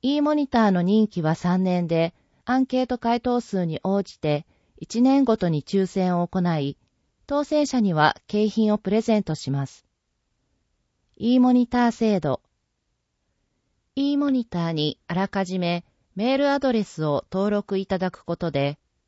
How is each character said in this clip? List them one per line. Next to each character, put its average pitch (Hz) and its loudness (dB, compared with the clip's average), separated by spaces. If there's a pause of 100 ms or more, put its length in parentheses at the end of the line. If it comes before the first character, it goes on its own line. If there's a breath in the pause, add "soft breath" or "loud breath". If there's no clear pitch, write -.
E 285 0
モ 294 0
ニ 294 0
タ 226 2
ー 202 4
の 180 2
任 208 4
期 180 -6
は 156 0
三 185 0
年 180 0
で、 165 0 (320)
ア 254 0
ン 262 0
ケ 254 -2
ー 254 -2
ト 247 -6
回 240 0
答 247 -2
数 190 -4
に 160 -4
応 196 0
じ - -12
て、 151 -2 (320)
一 - -6
年 269 4
ご 226 2
と 180 -2
に 151 -2
抽 190 -2
選 180 -2
を 175 -2
行 185 -4 (180)
い、 139 -6 (520)
当 285 -2
選 294 0
者 254 0
に 196 2
は 151 4 (100)
景 214 0
品 214 0
を 214 -2
プ 190 -6
レ 214 2
ゼ 220 0
ン 202 -2
ト 156 -4
し - -6
ま 139 -4
す。 - -20 (1300)
E 247 2
モ 254 6
ニ 247 4
タ 247 2
ー 226 0
制 214 0
度。 139 -2 (1500)
E 285 0
モ 285 0
ニ 254 0
タ 170 -4
ー 165 -2
に 151 -2
あ 175 -6
ら 190 0
か 196 -2
じ 185 -4
め 175 -2 (340)
メ 240 0
ー 269 0
ル 285 2
ア 285 0
ド 269 0
レ 220 0
ス 156 -6
を 147 0
登 196 0
録 202 -4
い 196 -6
た 190 -2
だ 180 -2
く - -20
こ 170 -6
と 170 -4
で、 139 -2 (300)